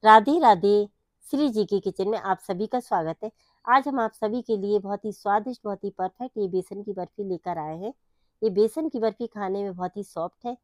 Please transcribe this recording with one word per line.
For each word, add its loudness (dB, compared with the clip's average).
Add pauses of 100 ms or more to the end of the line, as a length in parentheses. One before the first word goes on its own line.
राधे 8
राधे, 4 (360)
श्री 0
जी 0
की -2
किचन -4
में -2
आप -2
सभी -6
का -4
स्वागत -4
है। -8 (340)
आज 2
हम -2
आप -2
सभी -4
के -2
लिए 0
बहुत -6
ही -6
स्वादिष्ट, -2
बहुत -8
ही -4
परफेक्ट -8
ये -2
बेसन -6
की -10
बर्फी -10
लेकर -6
आए -8
हैं। -10 (500)
ये 2
बेसन 2
की -6
बर्फी -2
खाने -6
में -6
बहुत -8
ही -10
सॉफ्ट -10
है। -8